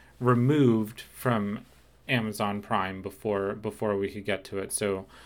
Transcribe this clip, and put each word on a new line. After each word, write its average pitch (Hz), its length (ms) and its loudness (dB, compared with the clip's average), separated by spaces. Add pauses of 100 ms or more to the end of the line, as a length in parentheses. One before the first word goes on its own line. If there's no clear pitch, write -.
(200)
removed 120 840 4
from 107 580 -2 (500)
Amazon 107 520 -2
Prime 95 400 -2
before, 98 520 -2
before 107 440 -2
we 98 120 -2
could 98 160 -10
get 95 200 -2
to 98 140 -8
it. 95 120 -6
So 98 340 -2 (200)